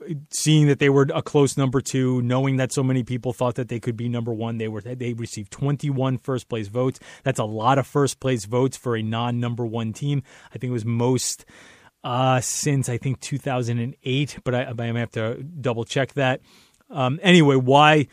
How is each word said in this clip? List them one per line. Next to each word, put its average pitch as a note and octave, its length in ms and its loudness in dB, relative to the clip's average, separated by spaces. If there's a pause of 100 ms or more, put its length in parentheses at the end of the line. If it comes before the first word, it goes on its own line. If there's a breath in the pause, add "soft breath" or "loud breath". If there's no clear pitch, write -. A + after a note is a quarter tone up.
(300)
seeing D3+ 380 4
that C#3 100 4
they C#3+ 100 4
were C#3 260 6
a D#3+ 60 -2
close C#3+ 380 2
number C3+ 240 0
two, B2+ 400 0
knowing C3 340 0
that B2+ 160 -2
so C#3+ 100 -2
many C3 200 0
people B2 320 -4
thought B2 220 -2
that B2 120 -4
they A#2+ 100 -6
could A2+ 180 -6
be A#2 120 -6
number A#2+ 240 -4
one. A2+ 240 -6
They A2 120 -4
were, G#2+ 120 -8
they B2 320 -8
received A2+ 400 -10
twenty-one C3+ 640 -2
first B2+ 320 -6
place A2 200 -6
votes. B2 300 -2 (260 loud breath)
That's C3 140 -2
a A#2+ 60 0
lot A2 320 2
of C3 100 0
first - 340 0
place B2+ 260 -2
votes B2+ 320 -2
for A#2+ 180 -4
a A2 60 -4
non-number A#2+ 640 -4
one A2+ 260 -4
team. C#3+ 300 -2 (240 loud breath)
I - 120 -16
think B2+ 120 -6
it - 20 -4
was A2+ 140 -4
most, A#2+ 580 0 (580 soft breath)
uh, B2+ 380 2
since, C#3 480 -2
I A#2+ 80 -4
think, B2+ 240 -4
two - 160 -8
thousand A#2+ 440 -2
and B2 220 -6
eight, C3+ 420 -2
but B2+ 100 -2
I, B2 100 0
I B2+ 80 -10
may A#2 260 -4
have A#2 140 -4
to A2+ 300 -4
double B2+ 420 -4
check C3+ 300 -4
that. C3+ 260 0 (500 soft breath)
Um, C#3 320 -2
anyway, E3 340 8
why, C#3+ 560 6